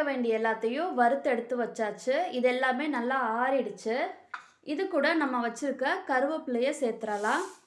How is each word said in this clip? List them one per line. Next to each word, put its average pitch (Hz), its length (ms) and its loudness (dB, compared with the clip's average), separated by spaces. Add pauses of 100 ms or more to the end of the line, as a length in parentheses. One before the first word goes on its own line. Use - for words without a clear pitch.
வேண்டிய 247 300 0
எல்லாத்தையும் 226 600 0
வறுத்து 269 340 4
எடுத்து 233 280 -2
வச்சாச்சு. 220 520 -2 (260)
இது 247 140 4
எல்லாமே 254 320 0 (120)
நல்லா 247 200 0 (280)
ஆறிடுச்சு. 233 500 0 (800)
இது 302 100 -2 (100)
கூட 285 140 2 (140)
நம்ம 262 240 0
வச்சிருக்க 262 480 -2 (180)
கருவேப்பிலையை 269 720 0
சேர்த்துடலாம். 220 640 0 (220)